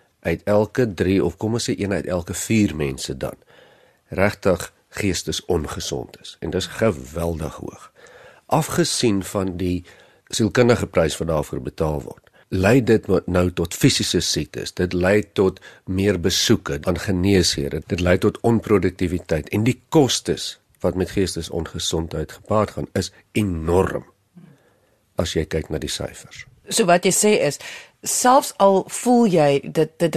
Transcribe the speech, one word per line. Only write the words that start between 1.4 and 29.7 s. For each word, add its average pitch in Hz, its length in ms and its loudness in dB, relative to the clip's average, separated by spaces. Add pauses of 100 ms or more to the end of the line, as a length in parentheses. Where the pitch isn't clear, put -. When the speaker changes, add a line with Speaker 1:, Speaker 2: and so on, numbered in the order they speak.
Speaker 1:
ons 120 180 -4
sê 110 80 -2
een 98 140 -2
uit 85 140 -4
elke 87 280 -4
vier 104 420 0
mense 69 400 -4
dan, 65 180 -10 (760)
regtig 95 640 0 (160)
geestesongesond - 1300 -4
is. - 200 -20
En 82 100 -6
dis 92 160 -4
geweldig 78 880 -4
hoog. - 380 -16 (540)
Afgesien 123 760 0
van 95 320 -4
die 90 280 -2 (440)
sielkundige 117 580 2
prys 82 300 0
wat 82 120 -6
daarvoor 73 340 -4
betaal 73 400 -4
word, - 280 -20 (180)
lei 107 360 4
dit 110 220 4
mo-, 90 200 4
nou 90 260 2
tot 85 220 -4
fisiese - 460 2
siektes. - 540 -6
Dit 90 180 -2
lei 92 400 2
tot 95 280 0 (240)
meer 95 360 0
besoeke 90 600 0
aan 87 160 -2
geneesere. 87 880 0
Dit 87 140 -4
lei 90 180 4
tot - 220 0
onproduktiwiteit. 92 1080 0
En 104 160 -2
die 123 240 -2
kostes - 720 0 (200)
wat 90 140 0
met 92 160 -2
geestesongesondheid 82 1200 -4
gepaard 104 380 -2
gaan, 73 220 -8
is 95 200 -4 (200)
enorm 87 720 0 (1120)
as - 160 -4
jy 80 120 -2
kyk 78 240 -6
na 78 100 -6
die - 120 -8
syfers. - 560 -12 (220)
Speaker 2:
So - 160 0
wat 180 200 4
jy 190 60 4
sê 208 300 2
is, 143 180 0 (440)
selfs - 540 2
al 196 300 6
voel 240 400 4
jy 147 340 4 (120)